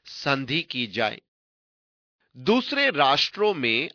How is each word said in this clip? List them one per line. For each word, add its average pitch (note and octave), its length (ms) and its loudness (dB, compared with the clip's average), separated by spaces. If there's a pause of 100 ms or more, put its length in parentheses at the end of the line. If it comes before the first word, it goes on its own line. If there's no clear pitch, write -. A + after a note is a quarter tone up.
संधि C#3 580 -4
की B2 240 -6
जाए। G#2+ 340 -2 (1160)
दूसरे B3 540 2
राष्ट्रों D3 640 2
में B2+ 400 0